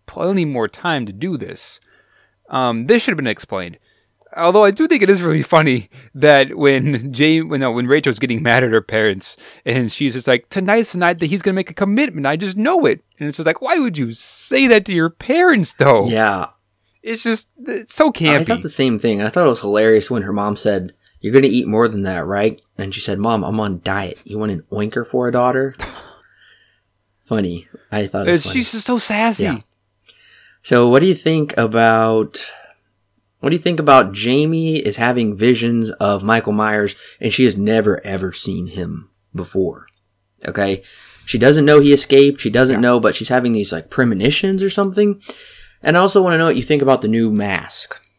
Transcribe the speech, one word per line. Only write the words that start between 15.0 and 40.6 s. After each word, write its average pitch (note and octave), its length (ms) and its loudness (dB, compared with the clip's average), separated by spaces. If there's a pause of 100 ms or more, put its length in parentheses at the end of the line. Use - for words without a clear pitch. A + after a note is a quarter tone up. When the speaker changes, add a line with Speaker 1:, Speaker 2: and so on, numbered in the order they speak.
Speaker 1:
parents, D4 640 0
though? A#2+ 340 2
Speaker 2:
Yeah. G#2+ 420 0 (520)
Speaker 1:
It's A3 220 -8
just, A3+ 260 -4 (160)
it's - 300 -10
so D#4 160 2
campy. D3+ 300 0
Speaker 2:
I - 40 -2
thought A3+ 160 -2
the D#3+ 80 -8
same B2 300 -2
thing. G#2+ 240 -2
I G#2+ 60 -2
thought F3 180 2
it - 20 4
was A#2 120 -2
hilarious G#2+ 500 2
when A#2 100 -4
her G2 120 -6
mom G#2 220 -2
said, F#2+ 380 -4 (260)
"You're G#2+ 140 -6
gonna C3+ 140 8
eat A#2 200 0
more A2+ 200 2
than G#2 160 -4
that, F2+ 240 -6
right?" G2+ 340 -2 (160)
And G2 160 -8
she - 80 -10
said, G2 180 -6
"Mom, A2 240 0
I'm G#2 160 -4
on G2 240 -6
diet. F#2+ 420 -6
You G#2 120 -12
want G#2+ 140 -4
an F2 200 -8
oinker G#2+ 360 -6
for B2 200 -2
a A#2+ 40 -4
daughter?" B2+ 480 0
<laughs> - 60 -12 (1400)
Funny. F2+ 420 -6 (240)
I G2+ 160 -4
thought G2 200 -4
it F3 40 2
was E3+ 80 2
Speaker 1:
It's, - 80 -10
Speaker 2:
funny. C4 120 -4
Speaker 1:
she's A#3 120 -6
just A3 140 -10
so B3 140 -2
sassy. G#3+ 440 -2
Speaker 2:
Yeah. D3 160 -4 (1000)
So A#2+ 280 4
what B2+ 120 6
do F3+ 60 4
you F#3 80 4
think D#3 420 -2
about, A2+ 920 0 (880)
what C3+ 100 -2
do E3+ 60 0
you E3 60 -4
think E3+ 180 -2
about C3 340 4
Jamie D3+ 640 0
is G#2 200 -4
having A#2 380 -2
visions A#2 560 0
of G2+ 320 -2
Michael A2 300 0
Myers G#2+ 420 -2 (240)
and A2 140 -4
she B2+ 120 2
has G2 120 0
never, G#2+ 480 0
ever F#2+ 280 -6
seen F2+ 340 -8
him E2+ 420 -10 (240)
before? F#2 540 -6 (600)
Okay? G2 360 -4 (420)